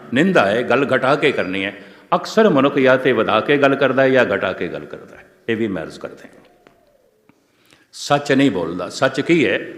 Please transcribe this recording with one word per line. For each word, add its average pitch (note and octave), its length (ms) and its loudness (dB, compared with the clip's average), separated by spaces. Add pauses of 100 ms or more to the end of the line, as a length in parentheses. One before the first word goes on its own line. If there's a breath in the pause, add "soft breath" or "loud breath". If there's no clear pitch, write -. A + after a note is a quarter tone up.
(140)
ਨਿੰਦਾ D#3+ 320 2
ਹੈ, A2 240 -2
ਗੱਲ B2+ 260 0
ਘਟਾ C3 200 0
ਕੇ D3+ 160 0
ਕਰਨੀ G2 340 -4
ਹੈ। G2+ 80 -8 (420 loud breath)
ਅਕਸਰ G#3+ 340 2
ਮਨੁੱਖ C#3 280 2
ਜਾਂ C3 200 6
ਤੇ C3 140 2
ਵਧਾ G#2+ 280 2
ਕੇ D3 180 0
ਗੱਲ C#3 180 2
ਕਰਦਾ C3 260 0
ਹੈ C3+ 80 4
ਜਾਂ B2+ 160 4
ਘਟਾ G2 280 -2
ਕੇ F2+ 140 -8
ਗੱਲ D2 180 -10
ਕਰਦਾ - 300 -18
ਹੈ, - 100 -20 (240)
ਇਹ A2+ 80 -2
ਵੀ A#2 100 -2
ਮੈਂ F#2 160 -6
ਅਰਜ਼ D2+ 160 -16
ਕਰਦੇ - 280 -16
ਹਾਂ। - 160 -20 (1500 soft breath)
ਸੱਚ - 400 -4
ਨਹੀਂ C3+ 200 4
ਬੋਲਦਾ। F2+ 380 -6
ਸੱਚ C3+ 320 -2
ਕੀ D#3 240 2
ਹੈ? G#2 140 -2 (180)